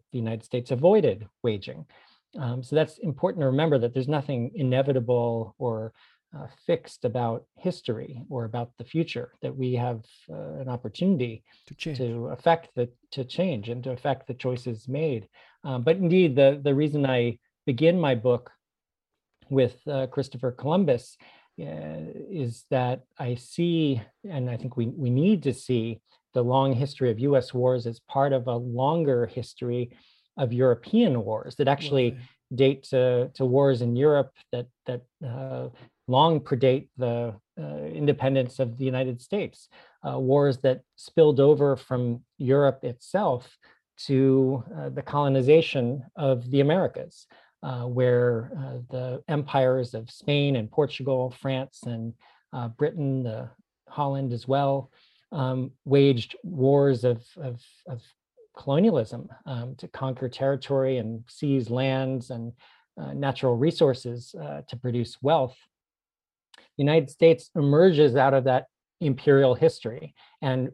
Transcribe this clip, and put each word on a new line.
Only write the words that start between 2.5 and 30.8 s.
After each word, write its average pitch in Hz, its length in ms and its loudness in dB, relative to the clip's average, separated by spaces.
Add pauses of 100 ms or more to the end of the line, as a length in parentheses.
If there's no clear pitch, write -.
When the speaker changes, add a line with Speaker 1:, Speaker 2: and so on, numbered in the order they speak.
Speaker 1:
so 143 140 -4
that's 156 220 0
important 180 440 -4
to 135 40 2
remember 139 320 2
that 117 140 0
there's 131 160 -4
nothing 139 460 -4
inevitable 123 1040 0
or, 113 340 -6 (420)
uh, 143 120 -14 (200)
fixed - 380 -4
about 120 400 -4 (120)
history 131 760 -8
or 120 160 -6
about 120 320 -8
the 117 60 -14
future, 156 580 -6
that 131 120 -8
we 127 200 -2
have, 120 280 -4 (300)
uh, 151 300 -12
an 127 60 -10
opportunity 123 760 -2 (220)
Speaker 2:
To - 80 -20
change. 147 240 -10
Speaker 1:
to 120 300 -6
affect 165 460 2
the, 123 140 -2 (220)
to 135 140 -8
change 127 440 -4
and 123 160 -8
to 131 60 -6
affect 131 360 -6
the 123 80 -8
choices 123 540 -6
made. 135 400 -4 (340)
Um, 131 200 -6
but 160 140 2
indeed, 180 380 4
the, 139 280 6
the 139 120 2
reason 147 300 2
I 120 340 0 (280)
begin 156 340 4
my 139 140 2
book 120 360 0 (1000)
with, 131 260 2 (100)
uh, 135 200 -4
Christopher 131 460 -6
Columbus, 147 680 -2 (420)
uh, 151 400 -10 (300)
is 131 400 -8
that 127 320 -2 (160)
I 123 160 -4
see, 160 680 -2 (260)
and 139 220 -6
I 120 80 -6
think 120 220 -10
we, 117 80 -2
we 131 240 -4
need 160 320 2
to 131 100 0
see 117 480 -4 (320)
the 127 100 0
long 135 300 2
history 131 380 -2
of 107 100 -4
U 139 160 2
S 127 160 0
wars 123 340 0
as 117 140 -10
part 139 320 0
of 123 140 -2
a 123 100 -2
longer 127 680 0
history 120 680 -8 (440)
of 127 160 -2
European 131 720 2